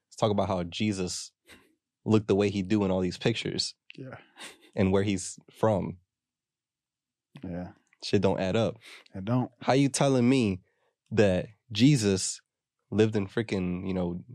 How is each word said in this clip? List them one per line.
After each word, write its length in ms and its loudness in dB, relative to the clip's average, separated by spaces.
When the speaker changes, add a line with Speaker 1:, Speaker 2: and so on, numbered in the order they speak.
Speaker 1:
Let's 80 -20
talk 140 2
about 180 0
how 140 -2
Jesus 680 -4
looked 240 2
the 80 4
way 140 2
he 140 -2
do 200 2
in 80 0
all 80 0
these 180 -2
pictures. 560 -4
Speaker 2:
Yeah. 220 -16
Speaker 1:
And 160 2
where 120 2
he's 360 -4
from. 480 -2
Speaker 2:
Yeah. 260 -10
Speaker 1:
Shit 180 0
don't 180 0
add 160 -2
up. 220 0
Speaker 2:
It 120 -10
don't. 260 -2
Speaker 1:
How 120 0
you 160 4
telling 380 2
me 340 2
that 360 2
Jesus 720 2
lived 260 2
in 120 -2
freaking, 600 -4
you 60 -4
know, 280 -4